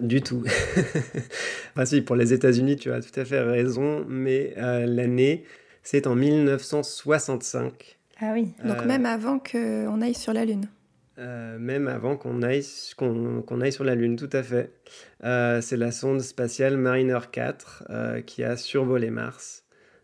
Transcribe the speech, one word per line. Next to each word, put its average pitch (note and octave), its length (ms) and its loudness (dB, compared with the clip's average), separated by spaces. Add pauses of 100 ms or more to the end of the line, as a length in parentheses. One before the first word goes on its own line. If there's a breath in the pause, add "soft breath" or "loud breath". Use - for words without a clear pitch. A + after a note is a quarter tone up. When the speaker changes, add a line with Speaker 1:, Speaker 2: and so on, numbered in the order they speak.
Speaker 1:
du B2 200 2
tout. B2 220 -4
<laughs> - 1300 -2
Enfin, C3 140 0
si, C#3 160 4
pour A#2+ 160 2
les A#2+ 160 6
États-Unis, C3 420 6
tu C3+ 160 -4
as B2 80 -2
tout - 180 -12
à C3+ 60 0
fait C3 160 -2
raison, B2+ 680 0
mais, C3 500 0
euh, B2 280 0
l'année, B2 600 2 (360 loud breath)
c'est C#3+ 260 2
en B2+ 60 2
mille D3 300 4
neuf C#3 180 4
cent D3 220 -2
soixante-cinq. C3 1120 -4 (220)
Speaker 2:
Ah A3 140 -4
oui. A3 200 -2 (100)
Speaker 3:
Donc A3 180 -2
Speaker 1:
Euh, - 40 -2
Speaker 3:
même B3 200 2
avant A#3 340 -2
qu'on G#3+ 640 -2
aille A#3+ 120 0
sur - 200 -4
la A3+ 120 0
Lune. G#3 240 -2 (480)
Speaker 1:
Euh, A#2 400 -10
même C3 300 -2
avant B2+ 280 -2
qu'on B2 280 -4
aille C3 160 2
s-, - 360 -10
qu'on, A#2 460 -2
qu'on A#2+ 200 -6
aille C3+ 120 2
sur C#3 120 -4
la B2+ 100 2
Lune, A#2+ 220 2
tout C#3 160 -8
à C3+ 100 0
fait. A#2+ 280 -2 (520 loud breath)
Euh, A#2+ 380 2
c'est A#2+ 160 -4
la A#2 140 0
sonde C3+ 300 0
spatiale B2+ 560 0
Mariner B2+ 420 2 (120)
quatre, - 580 -8
euh, A#2 320 -4
qui A#2 220 -10
a A#2+ 120 -2
survolé B2 540 0
Mars, A2+ 520 -10 (420 soft breath)